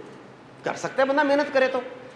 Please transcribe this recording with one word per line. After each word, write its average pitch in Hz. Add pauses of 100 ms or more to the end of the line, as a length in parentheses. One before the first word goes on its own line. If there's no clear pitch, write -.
(640)
कर -
सकता -
है 269
बंदा 285
मेहनत 285
करे 262
तो। 254 (340)